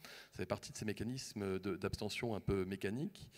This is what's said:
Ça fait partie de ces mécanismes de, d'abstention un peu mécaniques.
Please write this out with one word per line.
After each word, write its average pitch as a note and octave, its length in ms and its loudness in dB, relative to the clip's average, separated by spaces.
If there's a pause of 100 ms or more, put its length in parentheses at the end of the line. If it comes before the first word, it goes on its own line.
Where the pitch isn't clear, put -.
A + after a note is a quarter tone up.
(320)
Ça - 60 -18
fait - 80 0
partie - 260 0
de - 60 -8
ces - 80 -2
mécanismes G#2 720 0
de, F#2 160 0
d'abstention G#2 580 0
un F#2+ 60 0
peu G2 240 4
mécaniques. G2+ 640 0 (100)